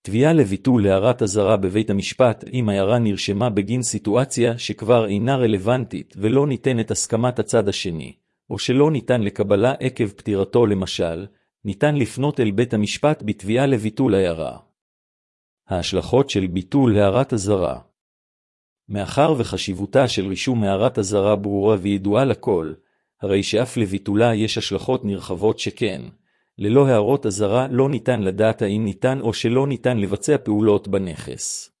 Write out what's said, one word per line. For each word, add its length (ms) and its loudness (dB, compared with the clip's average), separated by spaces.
תביעה 320 2
לביטול 540 2
הערת 340 2
אזהרה 360 2
בבית 320 0
המשפט, 540 0
אם 160 0
ההערה 300 2
נרשמה 500 -2
בגין 340 -2
סיטואציה 720 0
שכבר 500 0
אינה 280 0
רלוונטית 840 -2
ולא 300 2
ניתנת 440 -2
הסכמת 480 -2
הצד 280 0
השני, 460 -6
או 100 -8
שלא 320 2
ניתן 300 0
לקבלה 580 0
עקב 280 -2
פטירתו, 580 0
למשל, 600 -2
ניתן 300 0
לפנות 440 -2
אל 120 2
בית 220 0
המשפט 520 -2
בתביעה 400 -2
לביטול 500 0
ההערה. 420 -2
ההשלכות 640 0
של 180 0
ביטול 500 2
הערת 360 2
אזהרה. 460 -2
מאחר 480 0
וחשיבותה 720 -2
של 200 -2
רישום 360 -2
הערת 360 0
אזהרה 360 2
ברורה 460 0
וידועה 440 0
לכל, 480 -2
הרי 220 0
שאף 340 -2
לביטולה 580 0
יש 220 -2
השלכות 480 -4
נרחבות, 540 -2
שכן, 420 -6
ללא 300 4
הערות 380 2
אזהרה 460 0
לא 180 2
ניתן 320 -2
לדעת 400 0
האם 240 -2
ניתן 360 -2
או 120 -2
שלא 340 0
ניתן 300 -2
לבצע 400 0
פעולות 500 2
בנכס. 920 -6